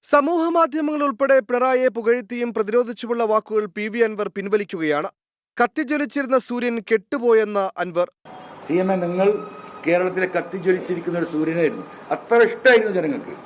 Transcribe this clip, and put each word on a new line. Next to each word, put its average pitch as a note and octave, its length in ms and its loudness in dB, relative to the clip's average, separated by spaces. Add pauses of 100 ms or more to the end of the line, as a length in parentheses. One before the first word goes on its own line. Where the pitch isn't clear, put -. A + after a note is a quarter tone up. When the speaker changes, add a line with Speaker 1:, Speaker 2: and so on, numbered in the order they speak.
Speaker 1:
സമൂഹ D#4+ 460 2
മാധ്യമങ്ങൾ D4+ 560 0
ഉൾപ്പെടെ C4+ 360 2
പിണറായിയെ B3+ 480 0
പുകഴ്ത്തിയും A#3 640 -2
പ്രതിരോധിച്ചുമുള്ള A3+ 720 -2
വാക്കുകൾ G#3+ 420 0
പി G#3 220 -6
വി G#3+ 100 -6
അൻവർ G#3+ 300 0
പിൻവലിക്കുകയാണ്. F#3+ 800 -2 (520)
കത്തിജ്വലിച്ചിരുന്ന C4+ 760 0 (100)
സൂര്യൻ A#3+ 300 -2 (140)
കെട്ടുപോയെന്ന് A3 720 2 (180)
അൻവർ. F3 260 -2 (560)
Speaker 2:
സി D3+ 180 -4
എം F#3 100 0
എ, F#3+ 120 2
നിങ്ങൾ F3+ 240 2 (580)
കേരളത്തിലെ F3+ 500 2
കത്തിജ്വലിച്ചിരിക്കുന്ന F3 840 -2
ഒരു E3 120 -4
സൂര്യനായിരുന്നു. D#3+ 500 0 (300)
അത്ര - 240 0 (100)
ഇഷ്ടമായിരുന്നു A3 500 4
ജനങ്ങൾക്ക്. D#3 360 -4 (120)